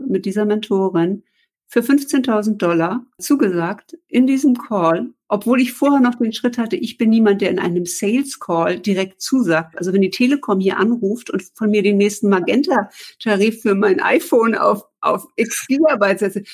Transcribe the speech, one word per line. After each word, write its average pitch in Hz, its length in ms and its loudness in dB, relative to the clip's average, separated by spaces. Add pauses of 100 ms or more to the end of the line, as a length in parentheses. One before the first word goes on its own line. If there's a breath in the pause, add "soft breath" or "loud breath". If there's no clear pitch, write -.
mit 190 180 -2
dieser 202 200 -2
Mentorin, 190 760 -2 (440)
für - 140 -2
fünfzehntausend 240 800 0
Dollar 170 460 -2 (100)
zugesagt 190 800 -2 (100)
in 254 200 2
diesem 269 280 2
Call, 185 540 0 (180)
obwohl 226 320 0
ich 254 140 0
vorher 277 260 2
noch 247 140 2
den 226 180 -2
Schritt 240 280 -4
hatte, 226 160 -4
ich - 240 -8
bin 226 100 2
niemand, 214 320 4
der 185 80 0
in 180 80 -2
einem 175 300 -2
Sales 240 520 -4
Call 175 400 -2
direkt 190 400 -4
zusagt. 165 560 0
Also 180 160 -4
wenn 196 120 4
die 190 80 0
Telekom 247 480 0
hier 190 180 0
anruft 220 540 -2
und - 100 -4 (140)
von 214 160 0
mir 208 100 2
den 202 160 2
nächsten 202 320 2
Magenta-Tarif 220 1300 0
für 208 100 2
mein 196 260 2
iPhone 226 540 2
auf, 208 300 0 (180)
auf - 260 -2 (100)
x - 300 -4
Gigabyte 254 520 2
setze, 196 240 -4 (100)